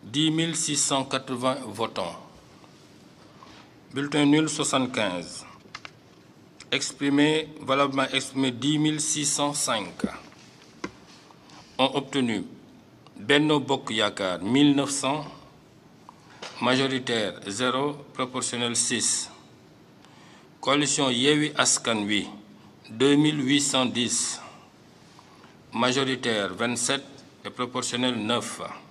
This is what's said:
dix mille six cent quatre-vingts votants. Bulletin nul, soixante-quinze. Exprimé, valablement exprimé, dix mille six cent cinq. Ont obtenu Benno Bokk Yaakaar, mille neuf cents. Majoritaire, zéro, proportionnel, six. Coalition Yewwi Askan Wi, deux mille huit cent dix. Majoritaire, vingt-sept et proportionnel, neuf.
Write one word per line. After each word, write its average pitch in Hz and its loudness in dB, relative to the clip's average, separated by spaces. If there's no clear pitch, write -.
dix 147 0
mille 165 -2
six 147 -2
cent 139 0
quatre-vingts 131 -2
votants. 104 -6
Bulletin 143 2
nul, 156 6
soixante-quinze. 120 -2
Exprimé, 143 2
valablement 135 2
exprimé, 135 0
dix 131 0
mille 151 2
six 147 -2
cent 143 0
cinq. 110 -2
Ont 131 4
obtenu 123 0
Benno 147 4
Bokk 131 -2
Yaakaar, 101 0
mille 139 6
neuf 139 0
cents. 147 -2
Majoritaire, 123 0
zéro, 127 0
proportionnel, 123 -4
six. - 0
Coalition 139 2
Yewwi 147 4
Askan 117 2
Wi, 101 0
deux 131 4
mille 151 4
huit 139 2
cent 131 2
dix. 113 -2
Majoritaire, 123 0
vingt-sept 120 -2
et 101 -8
proportionnel, 123 -2
neuf. 107 -2